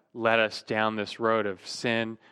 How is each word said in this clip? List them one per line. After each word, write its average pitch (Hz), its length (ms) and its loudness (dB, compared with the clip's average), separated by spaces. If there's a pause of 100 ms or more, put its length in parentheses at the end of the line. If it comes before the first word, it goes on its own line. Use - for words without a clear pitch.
(140)
led 113 240 4
us 110 240 0
down 110 340 0
this 104 240 -6
road 113 240 2
of 95 220 -6
sin 113 500 -2 (160)